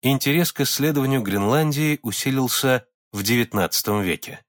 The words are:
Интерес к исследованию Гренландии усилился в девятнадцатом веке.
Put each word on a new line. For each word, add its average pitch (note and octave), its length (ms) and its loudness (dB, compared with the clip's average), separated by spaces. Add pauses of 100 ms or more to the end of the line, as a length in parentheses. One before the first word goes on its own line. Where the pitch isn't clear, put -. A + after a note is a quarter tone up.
Интерес C#3 500 2
к - 100 -6
исследованию C3+ 600 0
Гренландии C#3+ 800 0
усилился C3 880 0 (260)
в G2+ 80 -4
девятнадцатом G#2 800 0
веке. - 480 -6